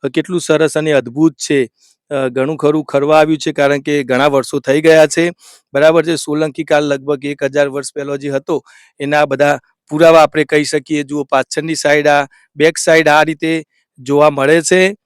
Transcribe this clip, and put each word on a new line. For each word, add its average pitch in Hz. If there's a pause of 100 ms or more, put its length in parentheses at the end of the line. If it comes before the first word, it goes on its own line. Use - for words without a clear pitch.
અ, 139
કેટલું 170
સરસ 156
અને 156
અદ્ભુત 135
છે. 139 (420)
અ, 135
ઘણું 131
ખરું 147
ખરવા 147
આવ્યું 156
છે, 151
કારણ 143
કે 143
ઘણા 127
વર્ષો 139
થઈ 143
ગયા 160
છે, 170 (420)
બરાબર 160
છે. 165
સોલંકી 151
કાળ 151
લગભગ 139
એક 143
હજાર 143
વર્ષ 139
પહેલો 143
જે 143
હતો, 139 (380)
એના 147
બધા 143 (300)
પુરાવા 160
આપણે 151
કહી 151
શકીએ. 147
જુઓ, 143
પાછળની 151
સાઈડ, 147
આ 143 (300)
બેક 156
સાઈડ 160
આ 151
રીતે 160 (340)
જોવા 143
મળે 143
છે. 185